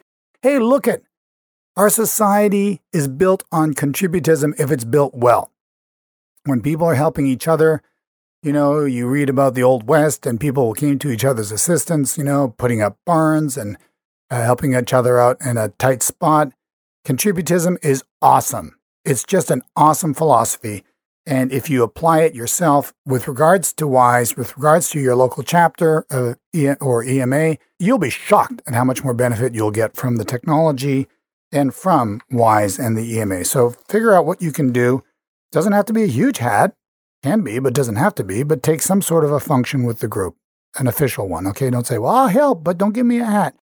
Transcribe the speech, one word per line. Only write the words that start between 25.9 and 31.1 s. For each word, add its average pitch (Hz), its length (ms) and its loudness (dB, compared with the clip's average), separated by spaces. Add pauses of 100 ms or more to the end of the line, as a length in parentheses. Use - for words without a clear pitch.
uh, 123 240 -4 (180)
E-, 143 300 0
or 123 200 0
E 131 160 -2
M 127 140 0
A, 156 260 0 (200)
you'll 214 180 2
be 156 140 0
shocked 127 560 0
at 123 80 -4
how 120 100 2
much 127 180 -2
more 131 120 -2
benefit 120 400 0
you'll 107 160 -2
get 110 260 -4
from 123 200 -2
the 110 100 -4
technology 143 840 -2 (420)